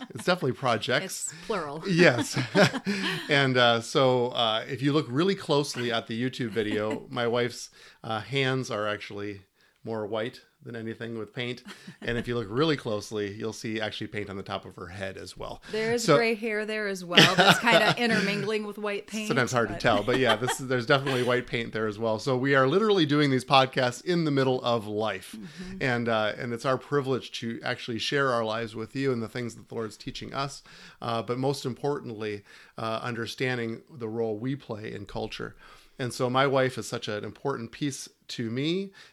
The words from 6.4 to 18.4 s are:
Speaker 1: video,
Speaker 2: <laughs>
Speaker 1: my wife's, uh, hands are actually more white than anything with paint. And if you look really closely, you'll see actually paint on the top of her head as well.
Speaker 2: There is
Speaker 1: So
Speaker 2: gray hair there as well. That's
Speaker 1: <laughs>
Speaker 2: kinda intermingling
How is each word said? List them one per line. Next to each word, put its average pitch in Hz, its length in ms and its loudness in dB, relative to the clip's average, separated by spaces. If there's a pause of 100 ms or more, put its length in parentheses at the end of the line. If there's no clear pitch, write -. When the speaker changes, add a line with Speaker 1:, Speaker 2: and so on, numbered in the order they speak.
Speaker 1:
video, 104 560 -2
Speaker 2:
<laughs> - 40 -18
Speaker 1:
my 123 160 -2
wife's, 120 440 -2 (340)
uh, 110 160 -4
hands 131 500 -2
are 107 160 -2
actually 104 540 -6 (440)
more 110 220 -4
white 110 360 -6 (220)
than 123 120 -12
anything 113 420 -8
with 107 160 -10
paint. 123 300 -8 (380)
And 120 140 -4
if 117 120 -4
you 120 80 -2
look 117 120 -4
really 143 280 2
closely, 104 580 -4
you'll 110 180 -6
see 110 280 -6
actually 107 260 -4
paint 104 240 -8
on 95 60 -8
the 95 80 -8
top 98 200 -6
of 92 120 -16
her 92 100 -12
head 95 300 -8
as 90 200 -14
well. 113 240 -12 (120)
Speaker 2:
There 220 200 -2
is 233 120 0
Speaker 1:
So - 120 8
Speaker 2:
gray 233 200 2
hair 214 280 -4
there 214 220 -4
as 190 180 -6
well. 170 300 8
That's 185 240 8
Speaker 1:
<laughs> 233 100 0
Speaker 2:
kinda 226 300 6
intermingling 214 640 0